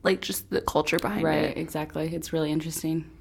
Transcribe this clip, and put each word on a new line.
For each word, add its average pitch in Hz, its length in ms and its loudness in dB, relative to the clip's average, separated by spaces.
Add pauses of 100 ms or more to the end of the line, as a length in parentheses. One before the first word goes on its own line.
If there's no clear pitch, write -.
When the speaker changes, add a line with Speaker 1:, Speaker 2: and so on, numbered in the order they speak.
Speaker 1:
like, 185 160 4
just - 300 -4
the 190 100 2
culture 156 400 2
behind - 240 0
Speaker 2:
right, 151 220 4
Speaker 1:
it. - 120 -2
Speaker 2:
exactly. 160 560 -4
It's 160 180 -4
really 156 200 2
interesting. 160 580 -2 (100)